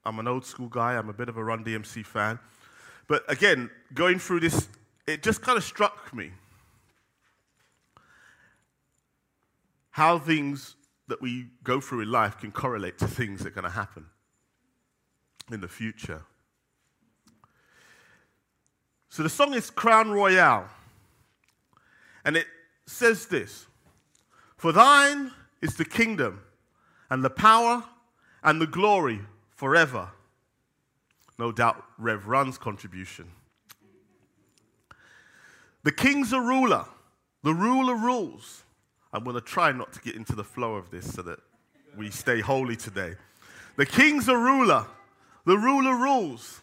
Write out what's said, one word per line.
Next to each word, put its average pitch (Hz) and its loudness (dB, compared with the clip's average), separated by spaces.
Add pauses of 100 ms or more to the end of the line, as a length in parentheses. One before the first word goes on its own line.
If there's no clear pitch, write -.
I'm 110 -6
an 113 -6
old 127 -4
school 123 -14
guy, 120 -2
I'm 107 -6
a 104 -12
bit 120 -10
of 113 -12
a 113 -8
Run 113 -6
D 113 -6
M 107 -8
C 110 -14
fan. 110 -4 (720)
But 147 0
again, 135 2 (240)
going 180 2
through 175 -2
this, - 0 (400)
it 151 -6
just 214 -2
kinda 240 2
struck - -4
me 95 -12 (3500)
how 160 2
things 143 -4 (320)
that - -8
we 123 -10 (160)
go 127 0
through 123 -8
in 107 -6
life 107 0
can 107 -12
correlate 107 -6
to 107 -2
things 110 -8
that 95 -10
are - -14
gonna 90 -8
happen 87 -12 (1400)
in 107 -10
the 90 -12
future. 92 -12 (2750)
So - -6
the 156 0
song 285 2
is - -4
Crown 220 4
Royal, 180 4 (1600)
and 147 0
it 165 0 (380)
says 226 0
this, - -6 (920)
"For 165 0
thine 277 6 (300)
is 156 -6
the 160 -2
kingdom 151 -2 (680)
and 131 -2
the 131 2
power 226 4 (560)
and 156 2
the 160 0
glory 156 0 (260)
forever." 135 0 (1300)
No 117 -4
doubt 117 0 (120)
Rev 107 -4
Run's 131 0
contribution. 92 -14 (2500)
"The 147 2
king's 269 2
a 262 2
ruler, 240 2 (580)
the 151 2
ruler 247 2
rules." 226 -4 (500)
I'm 107 -6
gonna 123 -6
try 160 0
not 127 -8
to - -18
get - -10
into 113 -8
the 104 -10
flow 113 -8
of 92 -12
this 87 -12
so - -12
that 87 -12 (560)
we 107 -10
stay 117 -2
holy 131 0
today. 95 -8 (600)
"The 143 4
king's 285 4
a 254 4
ruler, 233 4 (580)
the 190 6
ruler 262 2
rules." 233 -2